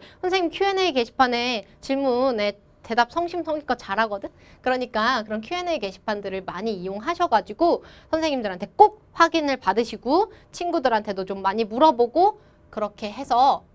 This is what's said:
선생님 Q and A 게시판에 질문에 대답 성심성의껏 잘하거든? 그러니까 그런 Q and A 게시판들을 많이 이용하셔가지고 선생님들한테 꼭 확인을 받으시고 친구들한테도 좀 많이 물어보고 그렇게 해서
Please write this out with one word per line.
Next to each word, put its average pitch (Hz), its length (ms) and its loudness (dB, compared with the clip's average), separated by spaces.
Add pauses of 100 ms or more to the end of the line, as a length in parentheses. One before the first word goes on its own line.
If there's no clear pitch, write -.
(220)
선생님 359 300 0
Q - 140 -2
and 381 160 2
A 359 120 2
게시판에 240 720 0 (160)
질문에 254 720 0 (300)
대답 233 280 0
성심성의껏 320 680 -4
잘하거든? 202 500 -4 (320)
그러니까 247 600 -2
그런 220 180 -6
Q 330 140 -8
and 359 160 -4
A 311 80 -2
게시판들을 196 680 -6
많이 185 280 -6
이용하셔가지고 220 1080 0 (280)
선생님들한테 247 640 -2
꼭 415 260 6 (120)
확인을 320 440 2
받으시고 233 760 0 (200)
친구들한테도 233 760 -2
좀 196 160 -8
많이 190 220 0
물어보고 247 760 2 (300)
그렇게 208 420 -6
해서 247 640 2